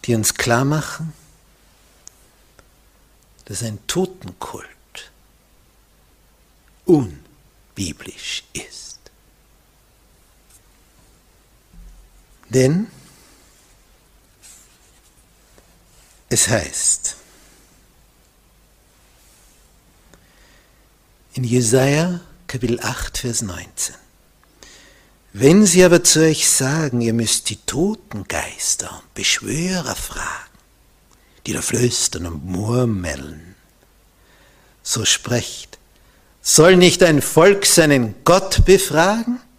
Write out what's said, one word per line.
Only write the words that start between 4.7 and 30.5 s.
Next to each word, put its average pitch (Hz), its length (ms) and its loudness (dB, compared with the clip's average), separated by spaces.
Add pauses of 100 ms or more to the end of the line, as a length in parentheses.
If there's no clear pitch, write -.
unbiblisch - 1600 -4 (100)
ist. - 440 -16 (3500)
Denn 147 400 2 (3500)
es - 200 0
heißt - 680 -4 (4000)
in 127 100 -4
Jesaja 135 760 2 (280)
Kapitel 120 320 -4
acht, - 380 -8
Vers 120 240 -6
neunzehn: - 520 -10 (1400)
„Wenn 160 340 6
sie 180 180 6
aber 175 180 6
zu - 180 2
euch 160 280 2
sagen, 135 540 0
ihr 113 100 0
müsst 113 380 -2
die 113 60 -10
Totengeister - 1300 -6
und - 220 -20
Beschwörer 135 840 -4
fragen, - 560 -10 (960)